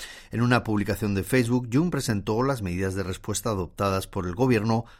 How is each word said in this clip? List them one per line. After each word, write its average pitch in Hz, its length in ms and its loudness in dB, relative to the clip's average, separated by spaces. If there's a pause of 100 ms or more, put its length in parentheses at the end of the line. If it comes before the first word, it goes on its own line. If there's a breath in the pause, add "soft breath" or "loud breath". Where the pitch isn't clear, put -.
(300 loud breath)
En 113 140 0
una 120 200 4
publicación 104 500 0
de 95 100 0
Facebook, 123 440 2
Yoon 151 240 0
presentó 110 500 -2
las 131 200 -2
medidas 92 340 -2
de 98 80 -2
respuesta 98 460 -6
adoptadas 95 580 -2
por 92 200 -6
el 87 80 -6
gobierno 113 500 2 (140)